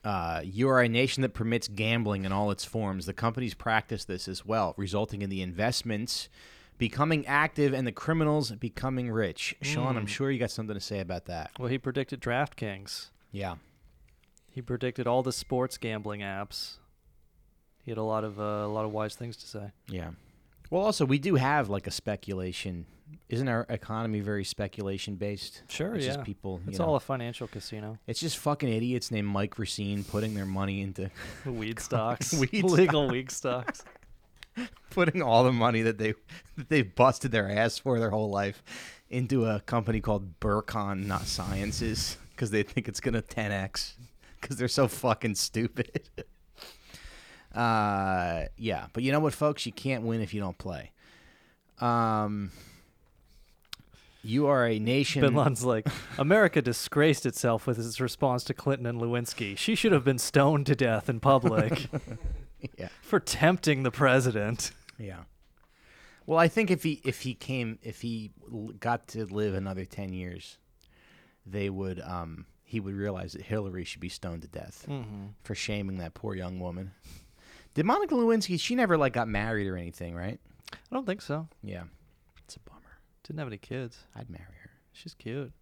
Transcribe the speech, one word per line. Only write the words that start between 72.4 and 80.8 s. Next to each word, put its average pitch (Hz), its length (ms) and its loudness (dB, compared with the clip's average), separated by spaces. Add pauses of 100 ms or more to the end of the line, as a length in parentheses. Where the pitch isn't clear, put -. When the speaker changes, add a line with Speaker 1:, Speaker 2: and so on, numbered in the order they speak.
Speaker 1:
he 113 180 -6
would 98 140 -6
realize 95 360 -4
that - 120 -12
Hillary 95 420 -4
should - 160 -12
be 87 80 -6
stoned 85 320 -8
to - 80 -14
death - 400 -12
Speaker 2:
Mm-hmm. 107 380 -8 (160)
Speaker 1:
for 104 120 -6
shaming 98 440 -4
that 85 160 -8
poor 104 200 -8
young 92 240 -6
woman. 90 320 -8 (840)
Did 156 100 2
Monica 320 300 2
Lewinsky, 226 420 2
she - 160 -2
never, 208 240 4
like, 135 140 4
got 117 160 0
married 107 400 0
or 92 80 -2
anything, 85 400 -8
right? 95 240 -6 (320)
Speaker 2:
I - 60 -16 (180)